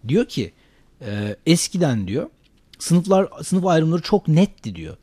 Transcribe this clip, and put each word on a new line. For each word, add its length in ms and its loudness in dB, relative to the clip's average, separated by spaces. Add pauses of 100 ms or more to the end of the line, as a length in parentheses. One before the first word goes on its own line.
Diyor 180 2
ki, 260 -8 (540)
e, 300 -6 (100)
eskiden 600 0
diyor, 220 -6 (500)
sınıflar, 480 2 (160)
sınıf 220 -2
ayrımları 360 2
çok 260 -2
netti 480 0
diyor. 280 -14